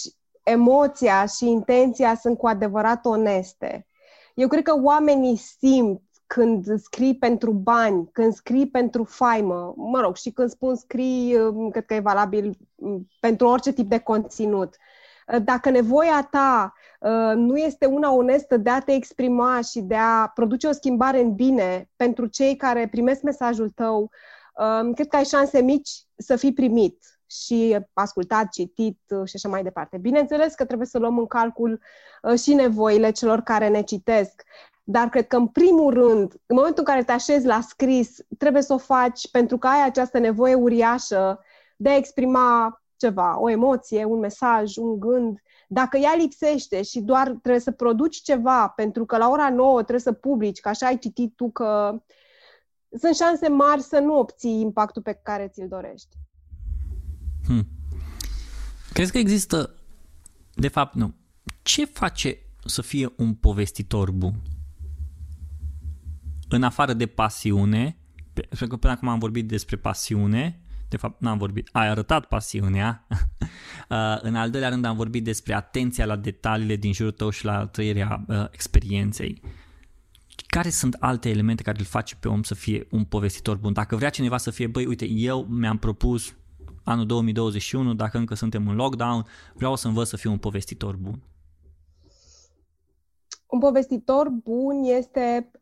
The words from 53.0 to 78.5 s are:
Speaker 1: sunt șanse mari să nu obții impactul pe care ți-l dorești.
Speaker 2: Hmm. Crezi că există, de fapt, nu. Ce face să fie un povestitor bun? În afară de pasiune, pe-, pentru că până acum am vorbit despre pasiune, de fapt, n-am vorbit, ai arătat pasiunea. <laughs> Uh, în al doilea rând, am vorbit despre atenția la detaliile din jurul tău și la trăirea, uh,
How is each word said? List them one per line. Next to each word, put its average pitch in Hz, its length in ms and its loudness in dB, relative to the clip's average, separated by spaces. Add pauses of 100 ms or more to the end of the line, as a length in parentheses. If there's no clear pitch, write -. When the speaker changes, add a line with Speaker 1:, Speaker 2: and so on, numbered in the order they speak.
Speaker 1:
sunt 330 140 2
șanse 339 340 0
mari 285 340 4
să 302 160 0
nu 294 200 2
obții 226 420 -2
impactul 214 420 -2
pe 208 200 -8
care 202 260 -8
ți-l 190 200 -14
dorești. - 480 -16 (1300)
Speaker 2:
Hmm. 117 240 0 (1200)
Crezi 180 200 -2
că 254 60 -2
există, 196 560 0 (800)
de 131 140 -2
fapt, 139 260 -4
nu. 110 200 -2 (480)
Ce - 220 0
face - 540 -4 (260)
să - 180 -6
fie 131 340 -4
un 113 180 -2
povestitor 104 760 0
bun? 92 240 -2 (2250)
În 123 140 0
afară 131 300 0
de 117 140 -2
pasiune, 107 920 0 (340)
pe-, - 80 -8
pentru - 260 -8
că 123 100 -10
până 127 160 0
acum 123 160 -6
am 117 100 -2
vorbit 110 300 -4
despre 110 280 -6
pasiune, 107 840 -4 (300)
de - 60 -6
fapt, - 220 -10
n-am 113 180 -4
vorbit, 101 340 -6
ai 110 160 0
arătat 107 360 -2
pasiunea. 104 840 -4
<laughs> - 20 -10 (800)
Uh, 110 320 -2
în 113 140 -6
al 117 160 -2
doilea 131 180 -4
rând, 123 160 -4
am 113 120 -4
vorbit 113 280 -4
despre 110 300 -6
atenția 123 500 -4
la 107 120 -2
detaliile 110 600 -4
din 101 160 -2
jurul 110 200 -2
tău 107 180 -4
și - 140 -10
la 104 220 -2
trăirea, 104 640 -4
uh, 104 220 -2